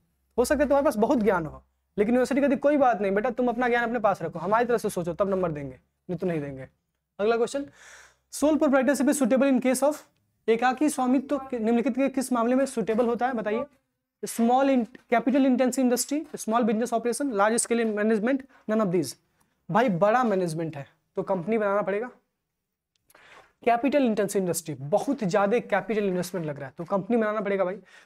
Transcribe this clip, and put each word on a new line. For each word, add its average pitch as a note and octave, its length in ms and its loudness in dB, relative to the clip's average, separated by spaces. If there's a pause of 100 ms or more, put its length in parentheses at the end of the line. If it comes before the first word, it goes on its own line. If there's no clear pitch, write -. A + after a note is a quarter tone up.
(380)
हो B3 60 2
सकता D4 200 2
है B3 40 2
तुम्हारे C#4 160 4
पास C4 120 0
बहुत A3+ 220 2
ज्ञान F#3+ 280 0
हो, C3 180 -14 (340)
लेकिन G#3+ 160 2
यूनिवर्सिटी B3+ 260 0
कहती, C4+ 160 2
"कोई D4 200 2
बात B3 240 2
नहीं G3 120 -2
बेटा, G#3+ 180 0
तुम B3 180 -2
अपना A#3+ 200 -2
ज्ञान A#3+ 160 2
अपने A#3 140 -4
पास G3+ 240 0
रखो, E3 160 -8
हमारी G#3+ 280 0
तरफ A3+ 140 0
से G#3 100 -4
सोचो, F3 240 -4
तब G3 140 0
नंबर F3+ 240 -2
देंगे, C#3 280 -12 (300)
नहीं F3 80 -6
तो F#3+ 80 -4
नहीं E3+ 140 -2
देंगे।" C3+ 280 -10 (520)
अगला A3+ 160 2
क्वेश्चन, C#4 300 -4 (640)
"सोल D4+ 260 2
प्रोप्राइटरशिप C4+ 480 2
is D4 100 2
suitable C4 360 2
in B3 120 2
case C4+ 260 2
of D4+ 60 -4 (520)
एकाकी B3+ 400 2
स्वामित्व C4+ 500 0
के B3 200 -8
निम्नलिखित A#3 380 0
के C4+ 120 2
किस C4 240 -4
मामले A#3+ 220 2
में C4 120 2
सूटेबल A3+ 400 -2
होता A#3+ 200 0
है, C4 60 -4
बताइए?" A3 320 -4 (600)
स्मॉल B3 420 2
in-, B3+ 200 2 (260)
capital A#3+ 280 2
intensive B3+ 500 2
industry, C#4+ 400 -2
small A3 300 -2
business A#3 320 0
operation, A#3+ 400 -2
large A3 340 2
scale A3+ 300 0
management, A3 440 2
none - 440 -4
of F3+ 100 0
these। D3 220 -2 (540)
भाई, A3+ 180 2
बड़ा G#3 360 2
मैनेजमेंट E3+ 520 -2
है C3+ 100 -12 (300)
तो F#3+ 60 -2
कंपनी G3 360 -2
बनाना G3+ 240 0
पड़ेगा। G3+ 280 -4 (1500)
कैपिटल B3 380 2
इंटेंसिव G#3 400 0
इंडस्ट्री, E3 320 -4
बहुत F3 500 -2
ज्यादा G3+ 340 2
कैपिटल G#3 460 -2
इन्वेस्टमेंट F3+ 420 -4
लग C#3+ 120 -8
रहा C#3+ 100 -12
है - 100 -18
तो E3+ 60 -10
कंपनी G3 320 -2
बनाना G#3+ 240 0
पड़ेगा G3 240 -2
भाई। F#3+ 140 -4 (280)